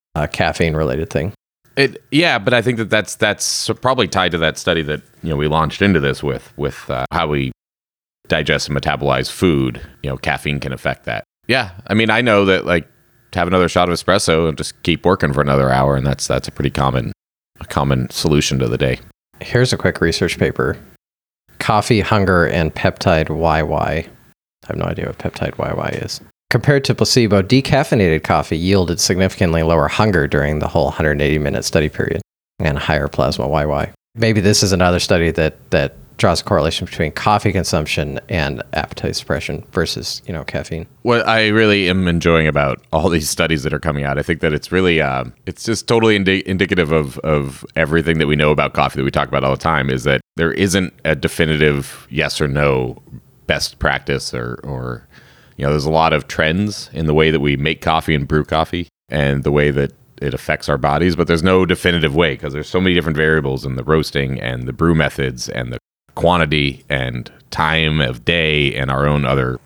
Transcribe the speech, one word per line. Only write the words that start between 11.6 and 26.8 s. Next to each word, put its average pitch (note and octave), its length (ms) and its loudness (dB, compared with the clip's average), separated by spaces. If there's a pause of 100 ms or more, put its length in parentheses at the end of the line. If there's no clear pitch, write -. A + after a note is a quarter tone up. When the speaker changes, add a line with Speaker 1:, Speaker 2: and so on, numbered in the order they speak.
Speaker 2:
I G2 80 -2
mean, A2 160 2
I A2 100 2
know G#2+ 260 4
that, F#2 200 2
like, E2+ 220 0 (440)
to F2 60 -4
have F2 80 0
another F2+ 220 4
shot F2+ 200 2
of F2 60 0
espresso E2+ 540 2
and D2+ 100 -2
just - 240 -10
keep D#2+ 220 0
working E2+ 280 2
for C2+ 80 2
another C#2 300 2
hour, C2+ 260 2
and C2 100 -2
that's, C2 200 -2
that's - 220 -2
a - 40 -12
pretty C#2+ 180 -2
common, C2 420 0 (480)
a - 60 -14
common C#2 440 0
solution D2 480 2
to B1+ 100 0
the B1 100 -2
day. B1+ 200 0 (420)
Speaker 1:
Here's B2 320 0
a G#2 40 -2
quick - 240 -2
research - 380 0
paper. - 380 -2 (840)
Coffee, G#2+ 420 2
hunger, F#2 460 2
and D#2 280 -2
peptide E2+ 560 0
Y D#2 320 0
Y. D#2 440 -2 (580)
I - 20 -20
have - 100 -8
no - 100 -4
idea - 200 -6
what - 120 -8
peptide - 400 -6
Y - 140 -4
Y - 160 -4 (140)
is. - 180 -10 (300)
Compared C3+ 340 2